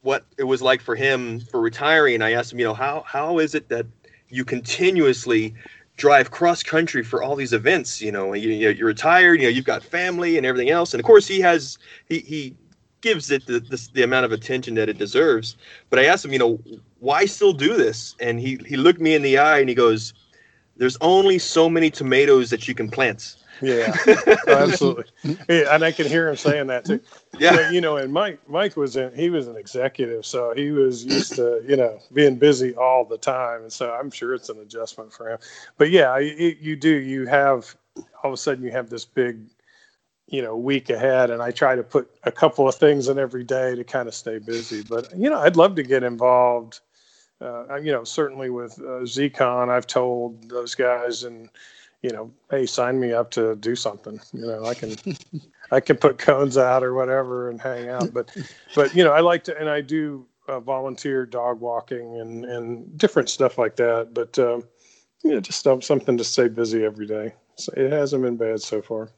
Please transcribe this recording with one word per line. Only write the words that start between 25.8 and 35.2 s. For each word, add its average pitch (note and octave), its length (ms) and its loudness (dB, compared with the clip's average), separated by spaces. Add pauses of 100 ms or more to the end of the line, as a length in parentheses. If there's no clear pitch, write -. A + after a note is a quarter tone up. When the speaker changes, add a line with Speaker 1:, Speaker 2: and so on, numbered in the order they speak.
Speaker 2:
I D#3+ 80 2
can D#3 160 -2
hear D#3+ 220 2
him C#3+ 80 -2
saying D3 300 0
that B2 180 -4
too. G#3+ 160 -2 (380)
Speaker 1:
Yeah. E3+ 180 6
Speaker 2:
But, D#3+ 160 2
you F3+ 80 2
know, D3+ 160 0
and C3+ 160 -4
Mike, F3+ 260 -2 (120)
Mike F3+ 260 -2
was C3+ 220 -4
in, B2+ 160 -6
he E3 160 -2
was C#3+ 180 -4
an A2+ 80 -14
executive, A#2 680 -6
so A#2+ 280 -4
he C#3+ 180 -4
was B2+ 340 0
used C3+ 300 -2
to, A#2+ 300 -2
you C#3 80 2
know, A#2 240 0 (140)
being C#3 240 4
busy B2+ 380 4
all B2+ 320 2
the A2+ 100 -8
time, A#2+ 460 -4
and A2 100 -18
so A#2+ 220 -6
I'm C3+ 160 -8
sure A#2+ 240 -8
it's A#2+ 160 -12
an G#2+ 80 -14
adjustment A2 520 -14
for A2+ 200 -14